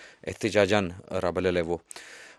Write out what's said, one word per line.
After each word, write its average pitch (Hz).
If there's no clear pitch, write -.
احتجاجاً 98
رابللی 87
و. 85